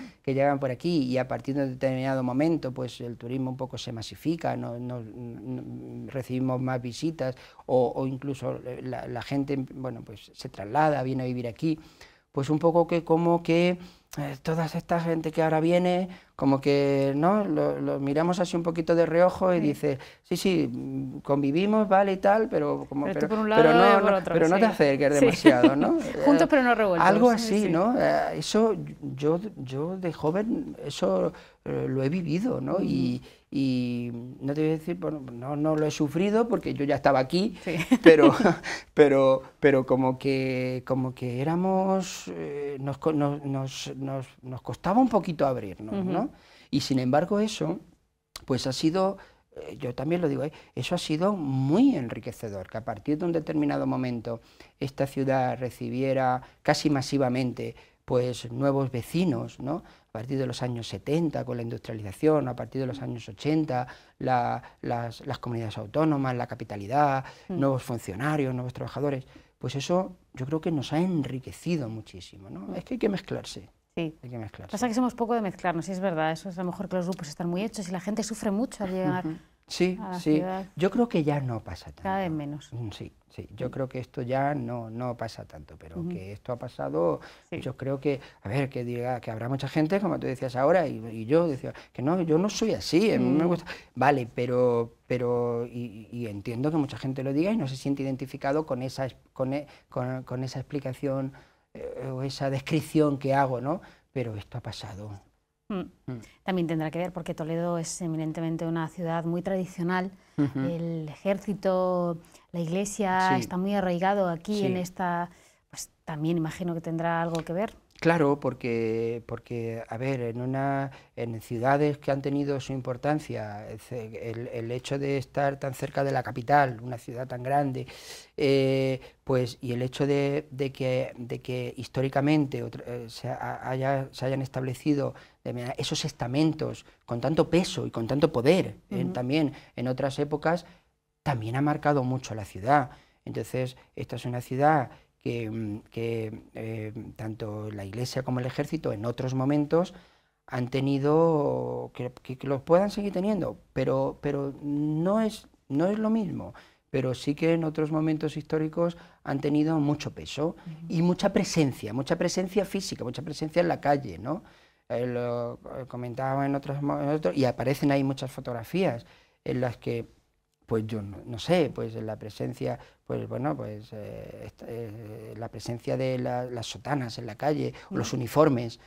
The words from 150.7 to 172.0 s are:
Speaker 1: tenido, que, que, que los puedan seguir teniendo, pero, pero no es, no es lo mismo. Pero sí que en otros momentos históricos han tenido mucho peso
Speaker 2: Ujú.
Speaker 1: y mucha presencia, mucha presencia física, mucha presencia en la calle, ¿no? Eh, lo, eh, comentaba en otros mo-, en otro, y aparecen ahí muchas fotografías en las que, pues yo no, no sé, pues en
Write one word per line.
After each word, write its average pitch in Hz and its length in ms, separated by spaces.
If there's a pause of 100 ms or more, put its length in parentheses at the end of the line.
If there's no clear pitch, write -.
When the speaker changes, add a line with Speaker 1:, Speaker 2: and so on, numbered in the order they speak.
Speaker 1:
tenido, 135 1200
que, 123 200 (100)
que, 127 160
que - 80
los 135 160
puedan 185 280
seguir 202 220
teniendo, 185 460 (160)
pero, 135 480
pero 139 400
no 151 580
es, 220 280 (200)
no 147 200
es 214 100
lo 214 100
mismo. 165 460 (360)
Pero 131 240
sí 143 200
que 160 180
en 165 120
otros 156 280
momentos 156 460
históricos 156 580 (280)
han 139 160
tenido 151 380
mucho 147 360
peso 139 420 (100)
Speaker 2:
Ujú. 165 220
Speaker 1:
y 165 140
mucha 180 320
presencia, 147 580
mucha 135 240
presencia 185 480
física, 190 400
mucha 120 160
presencia 156 400
en 170 80
la 139 120
calle, 131 380
¿no? 135 240 (460)
Eh, 120 180
lo, 120 480 (240)
eh, 131 80
comentaba 131 600
en 139 80
otros 139 260
mo-, 143 180
en 143 120
otro, 160 240
y 135 100
aparecen 135 480
ahí 139 120
muchas 135 260
fotografías 127 760 (400)
en 131 160
las 123 160
que, 117 300 (580)
pues 110 220
yo 107 160
no, 101 240
no 120 120
sé, 160 360
pues 117 200
en 113 120